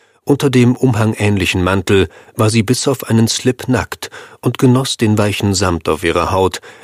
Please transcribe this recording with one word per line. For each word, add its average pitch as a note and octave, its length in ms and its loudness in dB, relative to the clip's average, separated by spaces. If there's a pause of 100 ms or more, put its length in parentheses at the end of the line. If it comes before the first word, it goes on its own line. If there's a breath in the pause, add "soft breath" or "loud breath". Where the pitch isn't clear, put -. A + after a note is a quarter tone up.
(240 soft breath)
Unter C#3+ 260 0
dem B2 280 4
umhangähnlichen G#2 880 0
Mantel F#2+ 420 0 (300 loud breath)
war A2 120 2
sie A2+ 140 2
bis B2 240 -2
auf C3+ 220 -2
einen A2+ 180 2
Slip - 400 -4
nackt - 420 -4 (300 loud breath)
und - 180 -4
genoss C3 380 2
den G#2+ 220 0
weichen G#2 360 0
Samt F2+ 360 -2
auf D#2+ 160 -2
ihrer E2 260 -2
Haut, F#2+ 300 0 (220 loud breath)